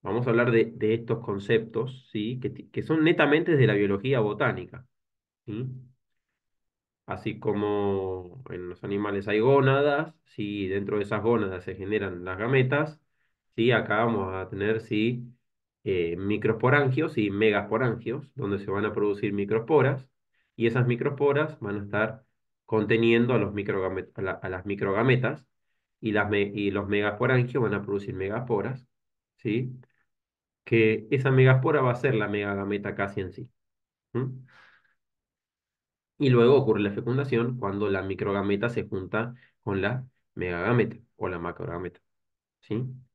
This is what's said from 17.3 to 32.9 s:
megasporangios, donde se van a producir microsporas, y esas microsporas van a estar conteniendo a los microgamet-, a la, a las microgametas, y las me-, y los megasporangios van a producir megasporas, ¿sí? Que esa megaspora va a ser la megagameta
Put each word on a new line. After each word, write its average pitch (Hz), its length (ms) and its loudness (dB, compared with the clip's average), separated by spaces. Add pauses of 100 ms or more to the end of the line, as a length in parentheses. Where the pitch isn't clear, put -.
megasporangios, 110 1040 0
donde 101 240 -4
se 101 120 -8
van 101 160 -2
a 104 60 -2
producir 104 400 -2
microsporas, 113 760 0 (460)
y 113 100 0
esas 120 200 2
microsporas 139 720 0
van 104 200 -4
a 98 40 -8
estar 104 400 -2 (400)
conteniendo 113 720 4
a 110 40 4
los 101 160 0
microgamet-, 95 640 -4
a 98 60 -6
la, 95 100 -4
a 95 160 -8
las 90 180 -8
microgametas, 110 800 0 (540)
y 110 120 -2
las 101 180 2
me-, 101 120 2
y 101 300 -2
los 98 160 -2
megasporangios 123 720 0
van 104 120 0
a 98 80 -4
producir 101 320 -4
megasporas, 110 720 -4 (500)
¿sí? 127 360 -4 (920)
Que 110 460 2
esa 131 200 2
megaspora 131 520 6
va 123 100 2
a - 40 0
ser 127 200 0
la 104 120 0
megagameta 101 680 -2